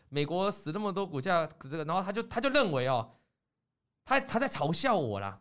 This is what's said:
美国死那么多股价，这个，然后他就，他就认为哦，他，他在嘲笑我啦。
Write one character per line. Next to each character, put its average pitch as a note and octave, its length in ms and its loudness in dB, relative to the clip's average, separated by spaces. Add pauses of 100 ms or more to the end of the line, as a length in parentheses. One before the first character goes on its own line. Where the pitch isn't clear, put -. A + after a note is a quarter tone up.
美 C#3+ 160 -2
国 F3+ 260 0
死 - 220 -6
那 F#3+ 60 -4
么 G#3 120 -2
多 F#3+ 160 -2
股 D3 140 -6
价， E3+ 260 2 (140)
这 C#3 80 -16
个， D3+ 160 -6
然 D#3+ 100 -2
后 F#3+ 80 0
他 F#3 80 -6
就， G#3+ 120 -2
他 A#3 180 -4
就 C4+ 80 4
认 C4 240 4
为 B2+ 160 2
哦， B2 220 0 (960)
他， C4+ 140 4
他 - 180 -2
在 B3+ 100 0
嘲 D3+ 240 0
笑 A3+ 240 2
我 A2 240 0
啦。 G2 200 -6